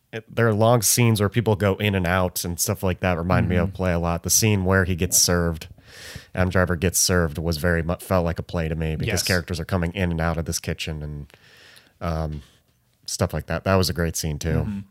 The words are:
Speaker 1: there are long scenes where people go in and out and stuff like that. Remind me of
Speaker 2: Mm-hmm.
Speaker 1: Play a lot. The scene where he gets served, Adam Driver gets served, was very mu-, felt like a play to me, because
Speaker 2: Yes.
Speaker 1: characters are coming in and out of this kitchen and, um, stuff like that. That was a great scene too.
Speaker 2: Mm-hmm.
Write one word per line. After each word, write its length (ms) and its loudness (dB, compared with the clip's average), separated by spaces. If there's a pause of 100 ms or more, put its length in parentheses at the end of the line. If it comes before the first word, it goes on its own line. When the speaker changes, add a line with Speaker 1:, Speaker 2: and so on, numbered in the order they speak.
(300)
Speaker 1:
there 180 2
are 60 4
long 280 6
scenes 380 4
where 100 4
people 260 2
go 200 2
in 180 0
and 140 2
out 360 0
and 160 -6
stuff 220 -2
like 200 -2
that. 160 2
Remind 320 2
me 80 2
of 120 2
Speaker 2:
Mm-hmm. 60 -14
Speaker 1:
Play 180 0
a 60 0
lot. 240 -2
The 80 -4
scene 340 2
where 200 4
he 100 -2
gets 260 0
served, 460 0 (680)
Adam 160 0
Driver 260 2
gets 240 0
served, 380 2
was 200 -2
very 260 0
mu-, 160 -2
felt 260 0
like 140 -2
a 40 -4
play 240 -4
to 80 -4
me, 200 -2
because 120 -4 (140)
Speaker 2:
Yes. 20 -4
Speaker 1:
characters 360 -2
are 60 -6
coming 280 -2
in 180 -2
and 100 -2
out 160 -2
of 80 -4
this 140 -6
kitchen 440 -8
and, 240 -10 (720)
um, 400 -4 (640)
stuff 280 -2
like 140 -6
that. 180 -6
That 100 2
was 140 2
a 40 -4
great 220 -2
scene 240 -4
too. 100 -4 (160)
Speaker 2:
Mm-hmm. 140 -6 (120)